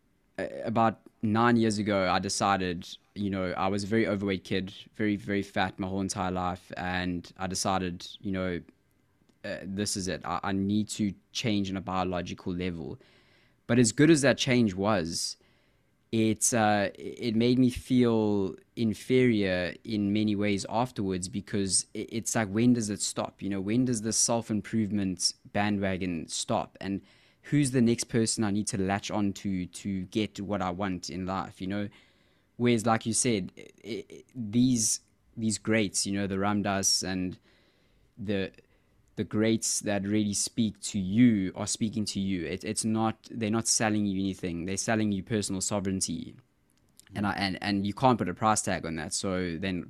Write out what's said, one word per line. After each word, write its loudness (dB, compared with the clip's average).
uh, -2
about 2
nine 4
years 4
ago, 2
I 4
decided, 0
you -4
know, -2
I 0
was 0
a -6
very 2
overweight 0
kid, -2
very, 0
very -2
fat -2
my -4
whole -2
entire -2
life. -4
And -4
I -6
decided, -2
you -6
know, -4
uh, -6
this -4
is -4
it. -4
I, -4
I -2
need 0
to -2
change -2
on -4
a -6
biological -4
level. -6
But 4
as 6
good 6
as 6
that 4
change 4
was, -2
it, 2
uh, 4
it -4
made 4
me 6
feel 2
inferior 2
in 0
many 2
ways 0
afterwards -2
because -2
it, -6
it's -4
like, 2
when 4
does 0
it -4
stop? -6
You -4
know, -2
when 0
does -2
the -2
self-improvement 0
bandwagon -2
stop? -4
And -4
who's 2
the 4
next 4
person 0
I 0
need -2
to -4
latch -2
on 0
to, -4
to -6
get -4
what -4
I -2
want -4
in -6
life, -6
you -6
know? -4
Whereas, 2
like 2
you -2
said, 0
i-, -8
i-, -20
these, 2
these -2
greats, 0
you -4
know, -2
the -2
Ram 2
Dass 0
and -4
the, -2
the -2
greats 0
that -2
really 0
speak -2
to -4
you 4
are -4
speaking -2
to -4
you. -2
It, -6
it's -4
not, 0
they're -4
not 0
selling 2
you 0
anything. -4
They're -4
selling 2
you -2
personal -2
sovereignty. -2
And -2
I, 2
and, -2
and 0
you -2
can't 4
put -2
a -4
price 2
tag -2
on -6
that. -6
So -2
then -4